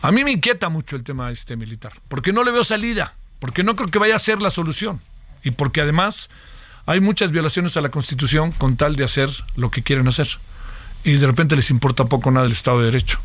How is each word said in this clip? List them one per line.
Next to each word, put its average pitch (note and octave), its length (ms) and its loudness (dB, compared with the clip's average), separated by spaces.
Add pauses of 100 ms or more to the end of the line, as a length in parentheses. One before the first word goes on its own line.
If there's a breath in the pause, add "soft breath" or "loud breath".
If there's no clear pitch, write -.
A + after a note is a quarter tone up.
a C#3+ 100 2
mí F#3+ 120 4
me - 80 2
inquieta G#3+ 360 0
mucho D#3 280 -6
el B2 80 -8
tema B2+ 280 -8
este A#2+ 240 -10
militar, A2 380 -12 (140)
porque C#3 260 -2
no A#3 100 2
le B3 80 2
veo A#3+ 120 4
salida, G#3+ 500 -2 (260)
porque B2+ 220 -4
no G#3 140 2
creo G3 160 -4
que G#3 80 2
vaya G#3+ 160 4
a G#3 40 2
ser A3 220 0
la G3+ 80 2
solución, E3+ 500 -4 (440)
y C3+ 80 -2
porque C#3 300 -2
además E3 500 0 (560 loud breath)
hay F3 140 2
muchas G3 280 2
violaciones E3 480 0
a D#3+ 40 0
la C#3+ 100 -2
Constitución D3 600 0
con C3 260 0
tal D3 180 2
de C#3 80 0
hacer C3+ 260 0 (260)
lo A#2+ 140 0
que A#2+ 140 -4
quieren C3 240 2
hacer, C#3 200 2 (760 loud breath)
y D3+ 100 4
de C#3 140 4
repente D3 280 4
les C3+ 140 2
importa B2+ 360 2
poco B2+ 260 2
nada B2+ 160 4
el A#2 40 2
Estado B2 280 2
de A#2 60 4
Derecho A#2+ 400 0